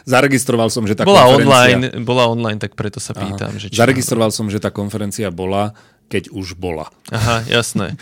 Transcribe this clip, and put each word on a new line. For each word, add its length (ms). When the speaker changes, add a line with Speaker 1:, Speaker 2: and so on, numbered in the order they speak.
Speaker 1:
Zaregistroval 640
som, 140
že 100
tá 100
Speaker 2:
Bola 220
Speaker 1:
konferencia 220
Speaker 2:
online, 560
bola 240
online, 320
tak 160
preto 240
sa 160
Speaker 1:
Aha. 80
Speaker 2:
pýtam, 320
že 160
či 80
Speaker 1:
Zaregistroval 500
Speaker 2:
náhodou 140
Speaker 1:
som, 60
že 100
tá 100
konferencia 540
bola, 540
keď 240
už 260
bola. 320
Speaker 2:
Aha, 380
jasné. 560